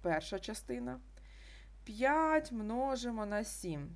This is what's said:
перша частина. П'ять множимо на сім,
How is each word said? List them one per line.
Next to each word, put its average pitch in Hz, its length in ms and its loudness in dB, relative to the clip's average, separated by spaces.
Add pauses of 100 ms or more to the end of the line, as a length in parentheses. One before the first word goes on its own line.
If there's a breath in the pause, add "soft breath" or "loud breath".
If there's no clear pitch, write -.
перша 170 360 0
частина. 247 640 -6 (840 loud breath)
П'ять 302 680 4
множимо 233 720 0
на 208 180 0
сім, 160 520 -4